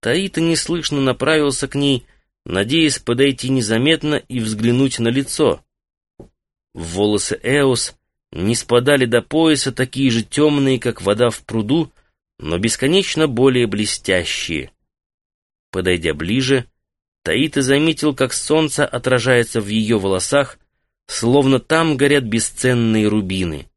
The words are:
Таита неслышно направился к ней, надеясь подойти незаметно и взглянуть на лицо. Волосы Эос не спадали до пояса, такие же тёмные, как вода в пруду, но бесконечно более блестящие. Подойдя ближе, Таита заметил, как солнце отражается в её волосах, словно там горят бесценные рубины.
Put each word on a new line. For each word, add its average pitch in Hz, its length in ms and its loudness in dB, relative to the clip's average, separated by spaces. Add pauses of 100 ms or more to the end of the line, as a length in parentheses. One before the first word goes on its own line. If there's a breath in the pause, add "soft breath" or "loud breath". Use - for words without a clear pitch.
Таита 170 380 -2
неслышно 165 600 -2
направился 139 680 0
к - 80 -8
ней, 139 300 0 (400 soft breath)
надеясь 135 540 0
подойти 127 500 0
незаметно 135 680 0
и 127 240 -6
взглянуть 117 600 0
на 117 100 0
лицо. 135 540 0 (1080)
Волосы 95 720 -2
Эос 131 520 0 (360)
не 98 240 -2
спадали 127 500 2
до 117 160 2
пояса, 151 500 0
такие 131 380 0
же 113 140 0
тёмные, 143 560 2
как 117 220 -6
вода 107 280 2
в - 140 -8
пруду, 113 480 -2 (460)
но 80 200 -4
бесконечно 156 680 0
более 123 400 2
блестящие. 92 1040 -4 (1000)
Подойдя 87 420 -2
ближе, 120 520 -2 (580)
Таита 139 380 -2
заметил, 147 540 0
как 127 160 -2
солнце 156 540 0
отражается 123 760 0
в 101 80 -4
её 107 320 0
волосах, 98 580 0 (500)
словно 131 520 2
там 160 380 0
горят 143 260 2
бесценные 113 840 0
рубины. 92 680 -2